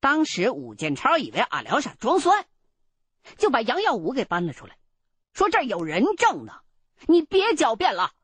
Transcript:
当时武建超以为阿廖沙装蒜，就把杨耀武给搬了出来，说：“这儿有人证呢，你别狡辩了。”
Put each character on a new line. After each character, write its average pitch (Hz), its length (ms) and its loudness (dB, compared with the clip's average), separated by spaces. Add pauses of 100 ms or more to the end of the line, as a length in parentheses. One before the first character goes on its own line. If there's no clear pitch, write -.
当 302 220 2
时 202 260 -2
武 127 260 -10
建 143 200 -4
超 330 220 0
以 240 140 -4
为 175 100 -2
阿 147 200 -4
廖 180 200 -2
沙 - 140 -10
装 320 260 2
蒜， 381 260 2 (880)
就 415 120 2
把 247 120 2
杨 247 200 -2
耀 349 140 0
武 165 180 -4
给 196 100 -2
搬 175 240 -2
了 143 60 -6
出 - 120 -18
来， - 120 -20 (560)
说 - 180 2
：“这 440 60 2
儿 320 80 0
有 190 180 -4
人 196 320 0
证 254 300 0
呢， - 160 -20 (460)
你 339 140 6
别 381 260 0
狡 294 280 0
辩 330 180 0
了。” 180 200 -4 (100)